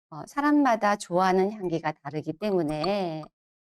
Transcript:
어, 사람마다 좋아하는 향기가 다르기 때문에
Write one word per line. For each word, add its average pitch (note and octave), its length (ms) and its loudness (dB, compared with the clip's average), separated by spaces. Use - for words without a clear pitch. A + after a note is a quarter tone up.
어, D3+ 160 -14
사람마다 C4+ 680 2
좋아하는 F#3+ 560 2
향기가 E3 400 -4
다르기 D3+ 420 -8
때문에 E3+ 880 -2